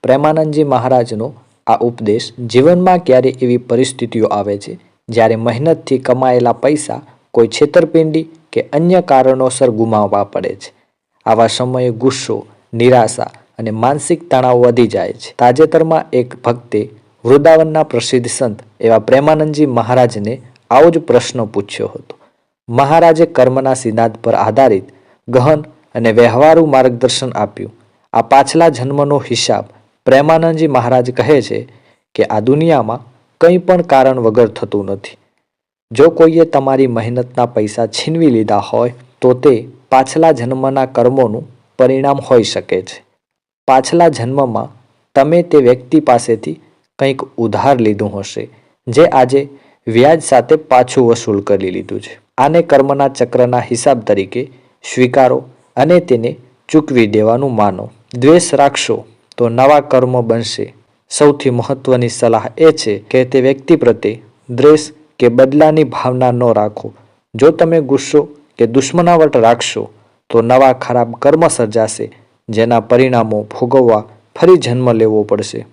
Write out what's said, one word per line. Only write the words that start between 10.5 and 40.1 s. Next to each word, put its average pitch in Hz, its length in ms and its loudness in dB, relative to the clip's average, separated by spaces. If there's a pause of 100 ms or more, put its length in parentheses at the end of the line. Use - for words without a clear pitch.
છે. - 180 -20 (520)
આવા 113 220 2
સમયે 127 440 -4
ગુસ્સો, 113 540 -4 (280)
નિરાશા 120 580 2 (260)
અને 113 140 -8
માનસિક 143 580 -4
તણાવ 127 320 2
વધી 120 260 2
જાય 95 260 -6
છે. - 240 -18
તાજેતરમાં 156 640 2 (100)
એક 127 160 -2 (140)
ભક્તે 120 380 -4 (420)
વૃંદાવનના 156 600 4
પ્રસિદ્ધ 120 440 -4
સંત 113 300 -6 (220)
એવા 113 200 2
પ્રેમાનંદજી 151 680 0
મહારાજને 120 680 -2 (380)
આવો 147 180 6
જ 165 100 0
પ્રશ્ન 120 460 -2
પૂછ્યો 101 420 -8
હતો. - 280 -18 (540)
મહારાજે 160 560 4
કર્મના 131 480 0
સિદ્ધાંત 113 500 -2
પર 113 120 -2
આધારિત 107 520 0 (400)
ગહન 131 340 0 (340)
અને 117 160 0
વ્યવહારુ 131 540 4
માર્ગદર્શન 127 680 0
આપ્યું. 104 400 -8 (420)
આ 117 80 0
પાછલા 147 480 2
જન્મનો 143 500 -2
હિસાબ 113 460 -4 (400)
પ્રેમાનંદજી 160 640 2
મહારાજ 123 440 0
કહે 135 300 0
છે 107 180 -8 (560)
કે - 80 0
આ 107 160 -2
દુનિયામાં 127 680 0 (360)
કંઈ 175 160 4
પણ 180 240 0
કારણ 131 380 2
વગર 113 280 2
થતું 101 380 -6
નથી. 98 320 -12 (760)
જો 139 180 4
કોઈએ 165 360 2
તમારી 135 420 0
મહેનતના 120 580 -4
પૈસા 110 420 -4
છીનવી 160 420 -2
લીધા 110 400 0
હોય 120 240 -2 (280)
તો 127 120 2
તે 127 200 2 (360)
પાછલા 156 420 2